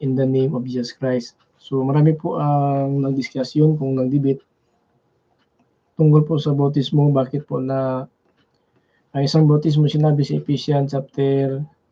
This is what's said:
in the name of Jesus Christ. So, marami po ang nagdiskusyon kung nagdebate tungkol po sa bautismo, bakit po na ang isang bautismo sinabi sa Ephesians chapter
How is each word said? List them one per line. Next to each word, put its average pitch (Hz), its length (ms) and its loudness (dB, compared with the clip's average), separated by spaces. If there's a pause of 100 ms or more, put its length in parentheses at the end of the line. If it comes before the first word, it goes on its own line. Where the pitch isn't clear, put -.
in 131 120 -2
the 135 100 0
name 131 320 0
of 127 100 -6
Jesus 123 280 -6
Christ. 127 420 -4 (240)
So, 135 240 -4
marami 151 320 2
po 170 240 -6
ang 139 640 0
nagdiskusyon 135 720 0
kung 135 220 -4
nagdebate 135 440 0 (1500)
tungkol 151 320 6
po 156 140 -2
sa 143 160 -2
bautismo, 143 580 2
bakit 135 320 -2
po 131 160 -6
na 131 440 -4 (1080)
ang 139 80 0
isang 156 240 4
bautismo 151 400 2
sinabi 151 400 2
sa 151 120 -4
Ephesians 143 520 -2
chapter 139 720 -2 (300)